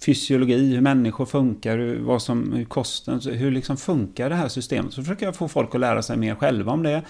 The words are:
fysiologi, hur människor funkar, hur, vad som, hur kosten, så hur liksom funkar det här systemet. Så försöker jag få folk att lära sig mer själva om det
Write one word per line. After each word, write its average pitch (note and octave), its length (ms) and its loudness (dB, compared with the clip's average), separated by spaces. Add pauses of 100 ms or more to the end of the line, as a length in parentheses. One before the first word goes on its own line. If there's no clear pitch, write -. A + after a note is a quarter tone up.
fysiologi, C3 720 4
hur B2 60 2
människor C3 460 4
funkar, A#2 520 0
hur, A#2+ 220 -2
vad A#2 220 0
som, A#2 300 -2
hur A#2+ 120 -2
kosten, - 560 -4
så C3 100 -6
hur B2 200 0
liksom C3 260 -2
funkar C3 520 -2
det D#3+ 60 -2
här E3 140 0
systemet. A2 440 -4
Så C3+ 100 -8
försöker F#3+ 240 -4
jag F#3 100 -4
få E3 120 -4
folk A#2+ 260 0
att B2 60 0
lära A2+ 220 2
sig A#2 140 -4
mer A2 180 0
själva A#2 380 0
om D#3 100 0
det D#3 280 0